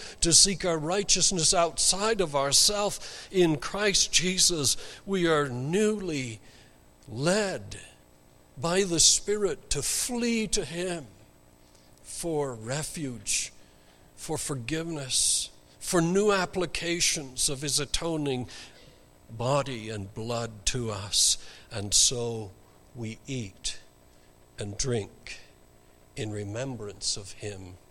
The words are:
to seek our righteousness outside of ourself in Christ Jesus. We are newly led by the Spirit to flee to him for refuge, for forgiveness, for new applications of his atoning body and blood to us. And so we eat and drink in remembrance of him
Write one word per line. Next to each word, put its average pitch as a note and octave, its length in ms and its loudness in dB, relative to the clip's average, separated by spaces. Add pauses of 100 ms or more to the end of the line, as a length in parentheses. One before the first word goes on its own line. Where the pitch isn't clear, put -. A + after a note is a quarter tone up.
(220)
to E3+ 100 4
seek F#3+ 320 6
our E3+ 140 2
righteousness F3 800 2
outside F#3+ 640 2
of D3 140 0
ourself F#3 960 2
in E3+ 240 6
Christ G3 560 2
Jesus. F3 680 2 (300)
We F#3+ 180 0
are D3 240 4
newly D#3 880 -2 (680)
led D3+ 720 -2 (760)
by E3+ 280 2
the E3+ 160 0
Spirit G3+ 720 2
to C#3+ 100 -2
flee A#3 680 0
to G3+ 160 0
him E3+ 440 -6 (960)
for D3 520 -4
refuge, B2 960 -4 (640)
for D#3 220 -4
forgiveness, C#3+ 1120 -2 (300)
for - 200 2
new G3 320 4
applications E3+ 1160 0
of C3+ 120 -4
his C#3+ 180 0
atoning C#3+ 680 0 (840)
body A#2+ 600 0
and G2+ 240 -8
blood A2+ 520 -4
to A#2+ 240 -2
us. G2+ 480 0 (320)
And G2+ 240 -6
so A#2 580 2 (440)
we A2+ 320 -8
eat B2 520 -8 (800)
and G#2 200 -8
drink - 640 -4 (760)
in G#2+ 160 -6
remembrance G#2 840 -6
of - 160 -12
him F#2+ 400 -10 (180)